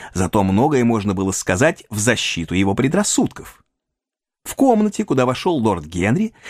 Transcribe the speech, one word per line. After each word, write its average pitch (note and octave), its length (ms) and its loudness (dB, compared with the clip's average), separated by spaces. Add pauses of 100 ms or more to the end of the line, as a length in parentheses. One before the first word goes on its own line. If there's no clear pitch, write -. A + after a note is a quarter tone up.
(120)
зато F#2+ 300 0
многое A#2+ 420 2
можно G#2+ 300 0
было F#2+ 160 0
сказать G2 580 -2
в G#2 100 -6
защиту G#2 560 -2
его F#2+ 200 2
предрассудков. - 880 -2 (840)
В - 80 -12
комнате, G#3+ 500 2
куда C3 220 2
вошел D#3 300 -2
лорд G#2 280 0
Генри, G#2 480 -2 (180)